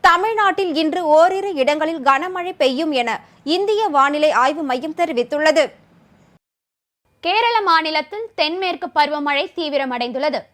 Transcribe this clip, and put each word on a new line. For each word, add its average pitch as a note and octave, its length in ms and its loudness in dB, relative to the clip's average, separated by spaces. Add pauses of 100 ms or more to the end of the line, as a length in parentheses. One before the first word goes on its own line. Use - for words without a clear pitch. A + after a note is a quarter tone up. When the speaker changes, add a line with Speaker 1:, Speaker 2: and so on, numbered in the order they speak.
(100)
Speaker 1:
தமிழ்நாட்டில் G4 600 0 (100)
இன்று D#4 180 0 (160)
ஓரிரு F#4+ 340 2 (120)
இடங்களில் D4+ 440 0
கனமழை F4 540 0
பெய்யும் C#4+ 400 0
என A#3 100 -2 (460)
இந்திய G#4 260 0 (140)
வானிலை D4 340 4 (120)
ஆய்வு D4 280 0
மையம் C4+ 300 -6
தெரிவித்துள்ளது. D4 640 2 (1600)
Speaker 2:
கேரள A4+ 300 0 (120)
மாநிலத்தில் D#4+ 720 -2
தென்மேற்கு F4 580 -2
பருவமழை D4 480 0 (140)
தீவிரமடைந்துள்ளது. C4 840 -4 (140)